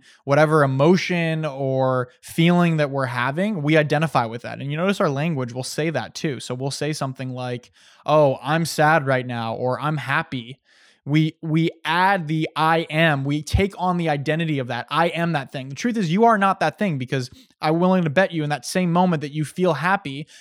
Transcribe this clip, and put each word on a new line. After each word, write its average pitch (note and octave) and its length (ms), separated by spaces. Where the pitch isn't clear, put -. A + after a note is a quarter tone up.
whatever D3+ 400
emotion D#3+ 800
or C3 640
feeling E3+ 560
that D3 120
we're C3+ 160
having. C#3+ 560
We D3+ 160
identify D3 480
with A2+ 180
that. A2+ 160
And C#3 120
you D3+ 60
notice F#3+ 240
our F3+ 80
language, C3+ 440
we'll C3 100
say D#3 260
that A#2+ 240
too. C3 260
So - 160
we'll C3+ 160
say D3 220
something C3 380
like, B2 400
"Oh, D3+ 360
I'm D#3 240
sad D3+ 400
right B2+ 200
now," A#2 300
or B2 240
"I'm D3+ 180
happy." C3 600
We, D#3 360
we D#3+ 300
add F3+ 440
the D#3 280
"I D#3+ 340
am," D3+ 360
we D3 160
take G3 360
on F3+ 200
the E3 120
identity D3+ 500
of B2 80
that. A#2+ 220
"I D#3+ 180
am E3+ 260
that C3+ 180
thing." C3 180
The C#3+ 60
truth A#3 220
is F3 140
you G#3 140
are A3+ 120
not G3 220
that D#3+ 180
thing, E3+ 220
because B2+ 320
I'm D#3+ 180
willing F#3 240
to D#3+ 80
bet F3+ 200
you D#3+ 120
in D3 80
that C#3+ 140
same F3+ 280
moment F3 280
that C#3+ 120
you D#3 100
feel F3+ 300
happy, D#3 540